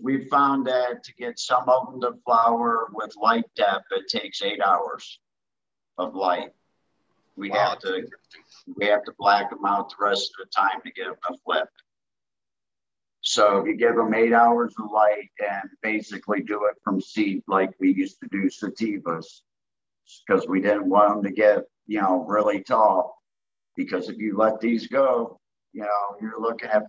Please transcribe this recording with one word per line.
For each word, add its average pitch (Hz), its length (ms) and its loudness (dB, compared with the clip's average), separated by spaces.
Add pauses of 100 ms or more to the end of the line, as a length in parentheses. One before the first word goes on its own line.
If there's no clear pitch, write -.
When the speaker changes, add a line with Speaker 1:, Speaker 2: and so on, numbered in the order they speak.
Speaker 1:
we 135 260 -2
found 139 380 2
that 123 380 -2
to - 100 -20
get 120 240 -10
some 127 300 0
of 127 220 2
them 127 100 -12
to 120 240 -2
flower 117 680 2
with 107 240 -10
light 113 280 2 (100)
depth, 98 360 0
it 95 180 -4
takes 101 340 -8
eight 101 200 -2
hours 95 580 -2 (760)
of 90 160 -6
light. 92 360 -2 (840)
We 101 140 -10
Speaker 2:
Wow, 104 60 -2
Speaker 1:
have 104 160 2
Speaker 2:
that's 101 120 -10
Speaker 1:
to, 95 120 -4
Speaker 2:
interesting. - 460 -14 (340)
Speaker 1:
we 101 100 -2
have 104 180 2
to - 140 -14
black 101 340 2
'em 98 140 -8
out 101 240 0
the - 100 -20
rest 101 400 -2
of 95 60 -16
the - 40 -20
time 95 340 0
to 90 80 -16
get 92 140 -10
'em 85 100 -10 (120)
to 87 160 -8
flip. 78 240 -2 (1500)
So 101 380 4
if 98 80 -2
you 107 100 0
give 117 220 2
'em 110 160 0
eight 117 180 4
hours 120 460 4
of 107 120 -10
light 104 480 2
and 101 300 -6 (140)
basically 104 600 -4
do 104 240 -4
it 104 160 -2
from 98 180 -2
seed 98 460 -4
like 95 320 0
we 95 140 4
used 95 280 -4
to - 80 -14
do 98 200 -2
sativas, 95 960 -6 (840)
'cause 95 220 2
we 92 140 0
didn't 101 260 0
want 104 240 6
'em 104 120 -4
to 98 60 -2
get, 104 360 2 (200)
you 107 140 -4
know, 90 240 0
really 101 400 0
tall. 104 580 2 (520)
Because 90 340 -4
if - 80 -10
you 104 220 -6
let 110 220 2
these 113 260 0
go, 123 520 0 (340)
you 110 100 -12
know, 101 400 -4
you're 113 180 -10
looking 117 300 -4
at 107 180 2